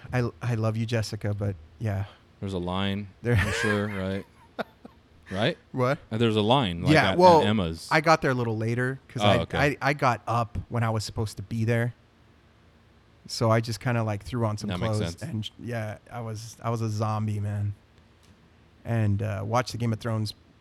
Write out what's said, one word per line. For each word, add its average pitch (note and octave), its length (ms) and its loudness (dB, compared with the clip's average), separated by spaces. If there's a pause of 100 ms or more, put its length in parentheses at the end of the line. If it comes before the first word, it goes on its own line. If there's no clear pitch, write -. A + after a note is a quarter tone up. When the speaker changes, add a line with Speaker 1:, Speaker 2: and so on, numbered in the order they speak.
(120)
Speaker 1:
I, B2 160 0 (140)
I A#2+ 140 -2
love A2 200 -2
you, A2+ 80 -2
Jessica, A2 480 -4
but G2+ 220 -2 (240)
yeah. G2+ 260 -2 (360)
Speaker 2:
There's G2 140 -6
a F#2+ 40 -2
line, G2 500 -2 (140)
Speaker 1:
There A#2+ 140 2
Speaker 2:
I'm F#2+ 160 2
sure, G#2 360 0
right? F#2+ 360 -4 (340)
Speaker 1:
<laughs> - 80 -6 (640)
Speaker 2:
Right? A2 280 0 (140)
Speaker 1:
What? B2+ 260 0 (140)
Speaker 2:
Uh, A2 60 -2
there's A2+ 180 4
a G#2+ 60 4
line, G#2 400 2
like, F2+ 100 4
Speaker 1:
Yeah, C#3 180 6
Speaker 2:
at F#2+ 80 0
Speaker 1:
well, F3 200 10
Speaker 2:
Aunt B2 100 4
Emma's. F2 420 0
Speaker 1:
I D#3 100 4
got D#3 220 4
there D#3 80 2
a C3 40 2
little A#2 220 -2
later A#2+ 520 -2
'cause G#2 140 -4
Speaker 2:
Oh, G#2 40 6
Speaker 1:
I, G2 140 6
Speaker 2:
okay. E2 180 -4 (220)
Speaker 1:
I, C3 100 0
I - 20 2
got C3 360 0
up A#2 280 -2 (120)
when A#2 160 -2
I A2+ 60 0
was A2 140 -2
supposed - 340 -6
to G#2 40 -10
be A2+ 220 -2
there. A#2 300 0 (1300)
So A2+ 220 2
I A2+ 100 6
just A2+ 200 -6
kinda, A#2 240 0
like, G#2 180 -4
threw A#2 240 -2
on G#2+ 100 -2
some G#2+ 120 -6
Speaker 2:
That F2+ 100 -4
makes G#2+ 200 0
Speaker 1:
clothes E2+ 200 -2
Speaker 2:
sense. - 40 -12
Speaker 1:
and G#2+ 200 -6
j-, - 80 -8 (140)
yeah, A2 340 -6 (140)
I A#2+ 80 -10
was, A2+ 420 -10
I A2+ 80 -2
was A#2 100 0
a A2+ 80 0
zombie, G#2+ 520 -2
man. G#2 340 -2 (1120)
And, G#2+ 360 0
uh, G#2 240 -4
watched A#2 280 0
the A#2 60 -8
Game A#2 140 -2
of G#2+ 60 -4
Thrones A2 340 -4 (280)